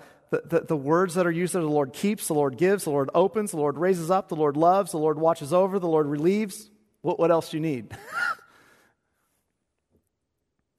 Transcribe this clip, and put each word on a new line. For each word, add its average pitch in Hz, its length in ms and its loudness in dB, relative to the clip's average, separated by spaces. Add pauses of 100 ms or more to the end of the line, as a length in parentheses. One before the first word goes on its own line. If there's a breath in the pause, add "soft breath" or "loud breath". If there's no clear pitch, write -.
(300 loud breath)
the, - 140 -2
the, 165 160 0
the 160 160 -4
words 160 380 0
that 180 120 2
are 170 60 0
used 170 220 -2
there? 180 80 0
The 156 60 -2
Lord 143 240 0
keeps, - 360 -4
the 165 60 -2
Lord 139 220 0
gives, 185 280 0
the 160 60 -4
Lord 139 240 0
opens, 196 360 2
the 175 80 -8
Lord 143 180 -2
raises 170 340 0
up, 190 180 0
the 170 80 -6
Lord 147 200 0
loves, 175 360 4
the 165 60 -4
Lord 151 200 0
watches 160 340 0
over, 190 260 2
the 175 100 -2
Lord 156 180 2
relieves. 190 640 -2 (320)
What, - 160 -2
what 165 120 4
else 165 200 2
do 160 60 -8
you 151 60 -2
need? 131 400 -6
<laughs> - 40 -20 (2750 loud breath)